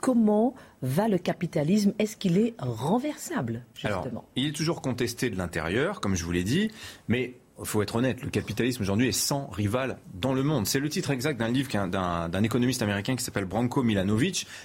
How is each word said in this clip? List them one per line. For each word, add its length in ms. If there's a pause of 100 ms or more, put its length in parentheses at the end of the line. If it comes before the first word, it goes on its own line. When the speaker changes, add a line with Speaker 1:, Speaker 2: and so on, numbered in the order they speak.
Speaker 1:
comment 540 (260)
va 260
le 120
capitalisme ? 800
Est-ce 180
qu'il 220
est 180
renversable, 1040 (120)
justement ? 280
Speaker 2:
Alors, 220 (100)
il 120
est 40
toujours 300
contesté 480
de 80
l'intérieur, 640
comme 140
je 100
vous 60
l'ai 120
dit, 280 (360)
mais 280 (240)
il 60
faut 180
être 120
honnête, 280
le 80
capitalisme 500
aujourd'hui 280
est 40
sans 380
rival 480 (160)
dans 180
le 80
monde. 240
C'est 140
le 100
titre 220
exact 280
d'un 100
livre 200
qu'un, 180
d'un, 400
d'un 160
économiste 380
américain 340
qui 80
s'appelle 220
Branko 380
Milanovic, 640 (180)